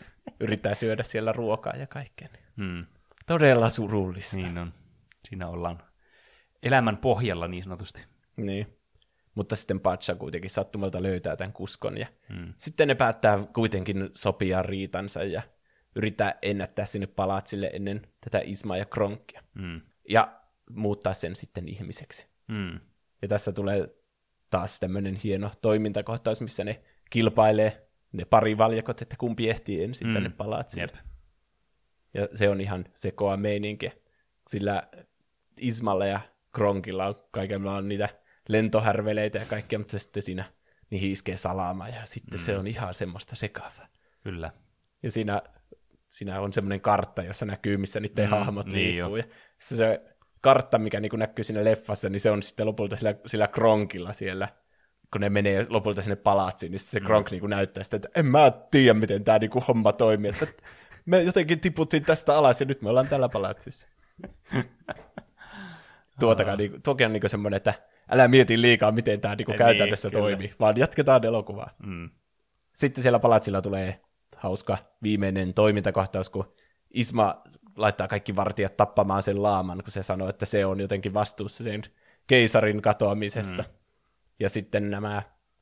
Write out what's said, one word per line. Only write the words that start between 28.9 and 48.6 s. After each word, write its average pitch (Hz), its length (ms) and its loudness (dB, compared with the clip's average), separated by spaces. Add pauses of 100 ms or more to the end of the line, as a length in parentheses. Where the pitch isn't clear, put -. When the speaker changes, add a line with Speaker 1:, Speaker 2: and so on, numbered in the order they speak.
Speaker 1:
että - 180 -14
kumpi 113 300 -2
ehtii 101 340 -4
ensin 110 240 -8
Speaker 2:
Mm. 113 60 0
Speaker 1:
tänne 101 160 -2
palatsille. - 540 -8
Speaker 2:
Jep. - 120 -10 (1200)
Speaker 1:
Ja 101 200 -4
se 107 160 2
on 98 120 0
ihan 95 320 -6
sekoa 98 440 -4
meininkiä, 104 540 -4 (580)
sillä 101 340 -4 (800)
Ismalla 110 440 -2
ja 98 140 -2 (320)
Kronkilla 98 560 -2
on 104 80 -6 (160)
kaikenlailla 98 500 -4
niitä 101 280 -4 (400)
lentohärveleitä 107 880 0
ja 107 80 -8
kaikkea, 107 340 -6
mutta 104 200 -8
sitten - 240 -10
siinä 92 220 -8 (440)
niihin 98 220 -4
iskee 92 260 -6
salama 92 520 -4
ja 113 160 -14
sitten - 340 -14
Speaker 2:
Mm. 85 60 -8
Speaker 1:
se 98 120 -2
on 95 100 -4
ihan 110 260 -6
semmoista 92 420 -12
sekavaa. - 520 -12 (360)
Speaker 2:
Kyllä. 85 280 -10 (520)
Speaker 1:
Ja 123 80 -6
siinä, 104 300 -2 (680)
siinä 98 340 -10
on 98 120 -6
semmonen 98 280 -4
kartta, 101 420 0
jossa 95 220 -8
näkyy, 101 320 -4
missä 98 220 -4
niiden 104 260 -2
Speaker 2:
Mm, 104 40 0
Speaker 1:
hahmot 101 360 -2